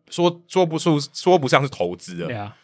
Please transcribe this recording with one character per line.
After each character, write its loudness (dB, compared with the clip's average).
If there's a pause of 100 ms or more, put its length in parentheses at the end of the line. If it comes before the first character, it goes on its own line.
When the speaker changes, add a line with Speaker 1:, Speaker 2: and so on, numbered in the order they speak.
Speaker 1:
说， 0
说 2
不 -2
出， 2
说 2
不 -2
上 4
是 -2
投 -4
资 -10
了。 -6
Speaker 2:
对 -8
啊。 -10 (100)